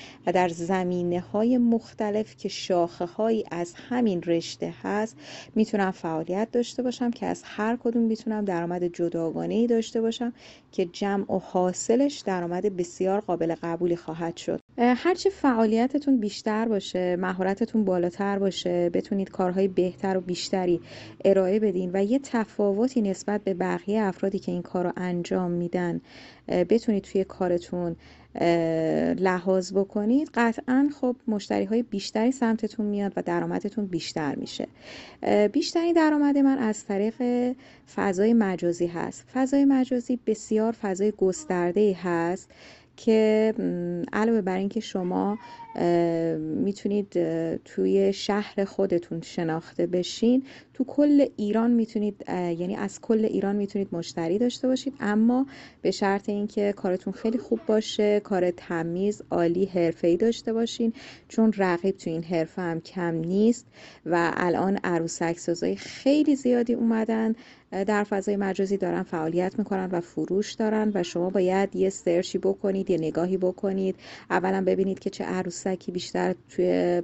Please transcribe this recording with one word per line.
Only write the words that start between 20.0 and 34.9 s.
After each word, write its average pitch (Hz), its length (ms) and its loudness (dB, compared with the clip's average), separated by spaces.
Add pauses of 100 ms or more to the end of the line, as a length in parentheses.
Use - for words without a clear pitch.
و 185 40 0
بیشتری 180 600 0 (440)
ارائه 190 360 4
بدین 185 340 0
و 196 100 2
یه 233 140 2
تفاوتی 220 840 0
نسبت 202 420 -2
به 190 100 0
بقیه 185 480 0
افرادی 196 360 0
که 180 140 -4
این 180 100 -4
کار 180 220 -2
رو 175 120 0
انجام 180 540 -2
می‌دن، 175 500 -2 (480)
اه، 180 160 2
بتونید 214 380 2
توی 190 220 -2
کارتون، 175 720 -4 (380)
اه، 165 800 2
لحاظ 185 580 0
بکنید، 208 600 0
قطعاً 254 560 2 (100)
خب 247 160 0 (120)
مشتری‌های 208 540 0
بیشتری 220 500 0
سمتتون 226 540 0
میاد 202 300 -2
و - 60 -2
درآمدتون 175 640 -2
بیشتر 160 480 -4
می‌شه. - 320 -6 (560)